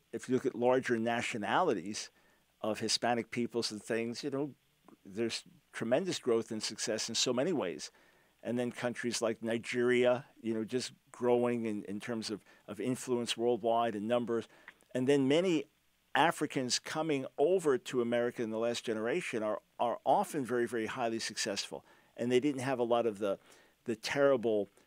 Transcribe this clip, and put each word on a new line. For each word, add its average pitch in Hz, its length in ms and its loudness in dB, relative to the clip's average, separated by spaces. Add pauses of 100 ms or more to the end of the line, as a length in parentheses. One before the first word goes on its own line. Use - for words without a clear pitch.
(120)
if - 160 -10
you 127 60 2
look 127 100 0
at 127 100 0
larger 123 440 2
nationalities 113 1120 -2 (500)
of 107 200 -2
Hispanic 117 500 0
peoples 117 420 -2
and 104 100 -8
things, 117 400 -4
you 147 80 -4
know, 135 200 -4 (560)
there's 110 380 -4 (280)
tremendous 143 460 0
growth 113 320 0
and 107 120 -4
success - 460 -4
in 113 60 -6
so - 180 2
many 147 220 2
ways. 90 360 -4 (520)
And 120 160 -4
then 123 120 0
countries 120 520 -4
like 110 200 -2
Nigeria, 123 840 2 (160)
you 113 100 -2
know, 110 120 -2
just 120 280 -4 (180)
growing 120 540 2
in, 104 200 -4
in 101 160 -8
terms 113 280 -6
of, 104 160 -6 (220)
of 98 140 -12
influence 120 540 -2
worldwide 117 600 2
and 104 120 -4
numbers. 117 400 0 (480)
And 127 120 0
then 139 220 6
many 170 360 4 (500)
Africans 139 640 2
coming 156 480 -2 (100)
over 156 400 4
to 123 240 -2
America 120 420 0
in 110 80 -2
the 110 80 -4
last 117 260 -2
generation 117 580 -2
are, 107 180 -2 (180)
are 117 260 0
often 160 400 2
very, 120 220 0
very 110 200 -2
highly 117 320 -2
successful. - 640 -6 (320)
And 120 160 0
they 127 80 6
didn't 135 220 0
have 131 160 -2
a 123 60 2
lot 117 200 4
of 104 140 0
the, 98 200 0 (460)
the 113 120 -2
terrible 120 760 2 (160)